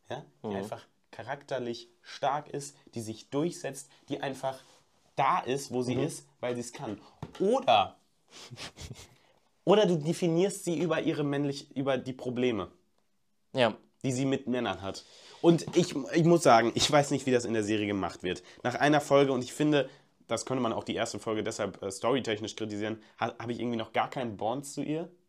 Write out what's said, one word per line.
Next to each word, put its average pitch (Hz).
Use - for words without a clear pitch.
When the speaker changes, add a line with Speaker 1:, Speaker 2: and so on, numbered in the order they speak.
Speaker 1:
ja? 131
Die 117
Speaker 2:
Mhm. 101
Speaker 1:
einfach 104
charakterlich 123
stark 143
ist, 143
die 117
sich 110
durchsetzt, 143
die 139
einfach 131
da 147
ist, 135
wo 123
sie 123
Speaker 2:
Mhm. 135
Speaker 1:
ist, -
weil 123
sie 120
es -
kann. 110
Oder, 185
oder 202
du 175
definierst 170
sie 170
über 160
ihre 151
männlich, 143
über 135
die 127
Probleme, 120
Speaker 2:
Ja. 117
Speaker 1:
die 135
sie 127
mit 135
Männern 113
hat. 98
Und 170
ich, 175
ich 165
muss 170
sagen, 117
ich -
weiß 143
nicht, 139
wie 131
das 120
in 113
der 110
Serie 104
gemacht 95
wird. 90
Nach 123
einer 147
Folge, 143
und 127
ich 117
finde, 151
das 113
könnte 131
man 113
auch 98
die 110
erste 107
Folge 107
deshalb, 98
äh, 98
storytechnisch 110
kritisieren, 107
ha-, 117
hab 117
ich 120
irgendwie 120
noch 110
gar 120
keinen 120
Bond 120
zu -
ihr. 165